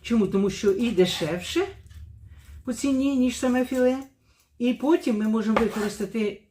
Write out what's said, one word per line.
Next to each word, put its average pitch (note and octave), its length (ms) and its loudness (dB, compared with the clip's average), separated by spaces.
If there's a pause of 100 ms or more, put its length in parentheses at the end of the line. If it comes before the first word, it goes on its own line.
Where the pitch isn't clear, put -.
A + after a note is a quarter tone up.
Чому? A3 260 2
Тому G3 220 2
що G3 220 0
і A#3 200 0
дешевше F3+ 760 0 (960)
по B3+ 80 -4
ціні, C#4 420 0
ніж B3+ 220 2
саме B3+ 280 2
філе. B3+ 320 2 (600)
І A#3+ 140 2
потім C#4 440 0
ми G#3+ 100 0
можемо A3 320 2
використати G#3 920 -2